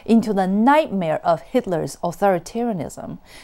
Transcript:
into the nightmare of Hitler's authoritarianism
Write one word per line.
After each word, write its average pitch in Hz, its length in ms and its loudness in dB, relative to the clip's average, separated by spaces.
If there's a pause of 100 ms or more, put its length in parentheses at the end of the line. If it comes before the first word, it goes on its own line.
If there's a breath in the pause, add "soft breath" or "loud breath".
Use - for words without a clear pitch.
into 220 260 4
the 190 140 0
nightmare 208 800 2
of 165 160 2
Hitler's 170 540 -4
authoritarianism 190 1200 -4 (260 loud breath)